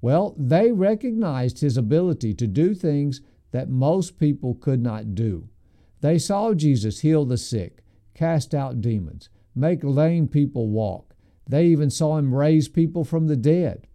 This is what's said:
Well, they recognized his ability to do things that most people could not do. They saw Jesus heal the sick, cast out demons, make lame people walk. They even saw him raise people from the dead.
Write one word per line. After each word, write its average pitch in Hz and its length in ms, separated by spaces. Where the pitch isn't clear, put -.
Well, 170 360
they 160 340
recognized 202 880
his 139 180
ability 135 560
to 120 140
do 151 260
things 143 480
that 131 180
most 151 480
people 143 380
could 135 260
not 107 340
do. 104 320
They 160 160
saw 202 360
Jesus 135 460
heal 156 260
the 123 120
sick, - 460
cast 160 420
out 131 260
demons, 101 480
make 151 280
lame 151 440
people 143 400
walk. 104 480
They 151 200
even 151 220
saw 156 280
him 139 160
raise 151 340
people 165 360
from 160 240
the 151 100
dead. 143 580